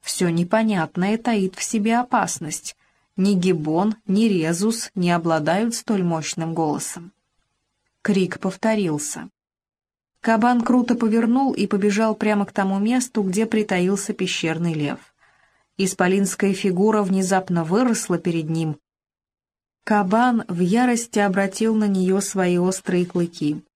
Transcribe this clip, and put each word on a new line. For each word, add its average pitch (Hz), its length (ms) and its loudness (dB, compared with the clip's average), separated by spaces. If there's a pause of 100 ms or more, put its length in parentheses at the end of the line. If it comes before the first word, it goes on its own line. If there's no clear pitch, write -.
Все - 260 -2
непонятное 185 880 0
таит 208 380 -2
в - 80 -10
себе 226 340 0
опасность. 185 760 -4 (400)
Ни 196 200 2
гиббон, 175 600 0 (100)
ни 202 200 2
резус 190 720 0
не 175 160 0
обладают 170 640 0
столь 196 280 -2
мощным 165 500 -4
голосом. 165 600 -4 (880)
Крик 190 380 0
повторился. 190 880 -4 (920)
Кабан 233 420 2
круто 240 340 2
повернул 233 580 2
и 202 140 -2
побежал 208 480 0
прямо 208 300 0
к - 60 -18
тому 196 280 0
месту, 233 440 0
где 190 220 0
притаился 202 680 0
пещерный 170 640 -2
лев. - 400 -6 (640)
Исполинская 196 760 0
фигура 202 480 2
внезапно 185 640 0
выросла 196 560 0
перед 165 280 -2
ним. 160 300 -2 (1040)
Кабан 220 640 2
в 175 120 -6
ярости 233 580 2
обратил 196 560 0
на 214 140 2
нее 190 340 2
свои 180 380 0
острые 180 480 0
клыки. 170 560 -4 (120)